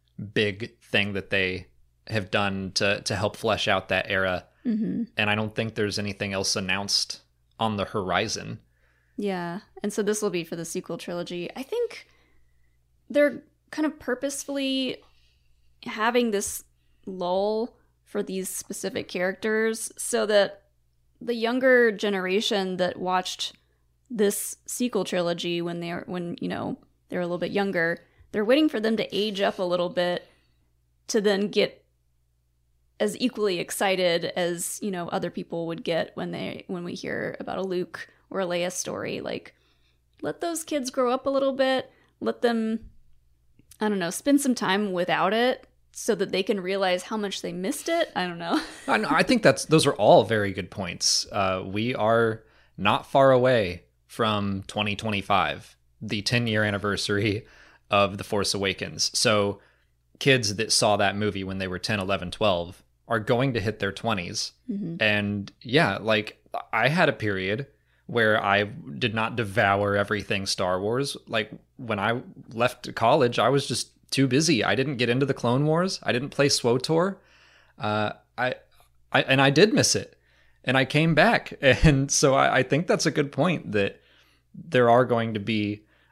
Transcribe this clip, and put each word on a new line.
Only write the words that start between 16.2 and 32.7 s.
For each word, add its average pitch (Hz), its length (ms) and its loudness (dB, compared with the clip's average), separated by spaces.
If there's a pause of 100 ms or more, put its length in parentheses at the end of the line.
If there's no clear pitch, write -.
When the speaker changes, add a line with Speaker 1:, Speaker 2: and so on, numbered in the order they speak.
Speaker 2:
this - 340 -4 (420)
lull 196 680 -2 (280)
for - 180 -6
these 190 260 -6
specific - 600 -8
characters 220 880 -2
so 226 300 -2
that 202 360 2 (580)
the 240 140 -4
younger 240 580 4
generation 190 840 0
that 180 220 0
watched - 560 -4 (560)
this 208 460 0 (100)
sequel 240 380 -2
trilogy 175 560 -2
when 170 200 -4
they 170 120 -6
were, - 140 -8
when, 175 340 -8
you 180 80 -4
know, - 280 -6 (320)
they're 180 120 -4
a 175 40 -2
little 175 140 -4
bit 175 140 -4
younger, 175 460 0 (340)
they're 208 120 -2
waiting 294 240 4
for 269 120 -6
them 220 160 0
to 196 200 -4
age 196 240 -2
up 202 180 0
a 196 60 -2
little 175 240 0
bit 175 380 -2 (840)
to 226 120 0
then 202 280 2
get - 360 -2 (1120)